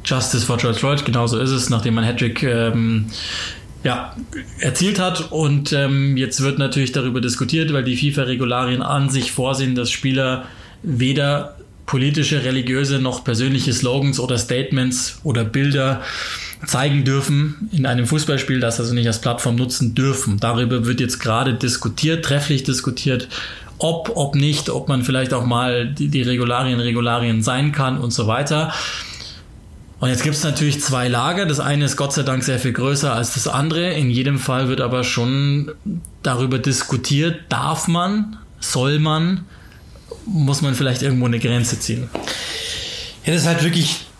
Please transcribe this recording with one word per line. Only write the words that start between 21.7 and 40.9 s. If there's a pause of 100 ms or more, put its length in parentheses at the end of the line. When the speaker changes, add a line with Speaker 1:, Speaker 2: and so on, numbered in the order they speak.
Speaker 1:
trefflich
diskutiert, (500)
ob,
ob
nicht,
ob
man
vielleicht
auch
mal
die,
die
Regularien,
Regularien
sein
kann
und
so
weiter. (1300)
Und
jetzt
gibt's
natürlich
zwei
Lager.
Das
eine
ist
Gott
sei
Dank
sehr
viel
größer
als
das
andere.
In
jedem
Fall
wird
aber
schon (500)
darüber
diskutiert,
darf
man, (240)
soll
man, (840)
muss
man
vielleicht